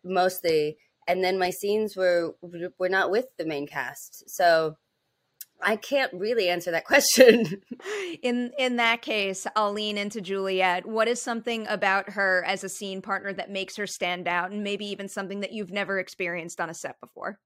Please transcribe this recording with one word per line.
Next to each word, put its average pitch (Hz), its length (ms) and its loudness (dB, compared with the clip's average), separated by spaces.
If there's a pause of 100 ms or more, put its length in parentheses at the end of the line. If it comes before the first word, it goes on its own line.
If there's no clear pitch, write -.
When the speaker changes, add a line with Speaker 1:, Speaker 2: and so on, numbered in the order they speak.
Speaker 1:
mostly. 175 760 2 (320)
And 185 160 2
then 185 140 2
my 180 100 2
scenes 208 480 -2
were, 175 380 2 (440)
were 185 100 2
not 190 220 2
with 240 140 2 (120)
the 165 80 -4
main 147 220 -4
cast. - 640 -10
So 160 480 4 (840)
I 208 140 2
can't 262 380 -2
really 196 360 -2
answer 175 220 -2
that 165 140 -2
<laughs> - 80 2
question. 233 680 8 (640)
Speaker 2:
In, 240 340 -2
in 254 200 0
that 233 240 2
case, 196 440 -2 (120)
I'll 208 160 2
lean 208 240 -4
into 202 240 -4
Juliet. 185 640 0
What 220 240 0
is 240 120 -2
something 226 460 -6
about 196 440 0
her 190 360 2
as 190 160 -2
a 190 60 -8
scene 190 320 -8
partner 196 320 -6
that 190 180 -10
makes 190 240 -8
her 208 120 -6
stand 180 420 -6
out, 175 220 -2
and 208 120 -6
maybe 202 220 -4
even 196 240 -8
something 196 320 -8
that 190 100 -6
you've 208 220 -8
never 196 260 -2
experienced 175 600 -6
on 165 80 -4
a 165 40 -12
set - 280 -12
before? - 440 -12